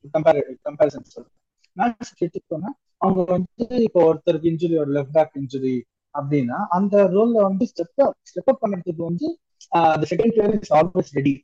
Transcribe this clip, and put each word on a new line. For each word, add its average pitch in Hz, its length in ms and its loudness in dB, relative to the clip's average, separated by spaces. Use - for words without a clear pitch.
கம்பேர், 156 340 2
கம்பேரிசன் 147 420 -2
சொல்றேன். - 300 -20
மேன் 233 220 -2
சிட்டி - 260 -8
எடுத்துக்கோன்னா 170 460 -10
அவங்க 185 300 0
வந்து 220 560 -2
இப்போ 190 200 2
ஒருத்தருக்கு 160 460 2
இன்ஜுரி, 165 280 0
ஒரு 147 140 -2
லெஃப்ட் 143 200 -2
பேக் 156 240 2
இன்ஜுரி 131 400 -4
அப்படின்னா 139 420 -2
அந்த 202 380 2
ரோல்ல 220 340 2
வந்து 196 240 0
ஸ்டெப் - 380 -2
அப், - 200 0
ஸ்டெப் - 260 -4
அப் 254 120 0
பண்றதுக்கு 180 420 -6
வந்து, 175 240 -4
அஹ், 160 240 4
the 156 140 -2
second 220 220 0
player 208 240 2
is - 180 -4
always 165 400 2
ready. 139 300 0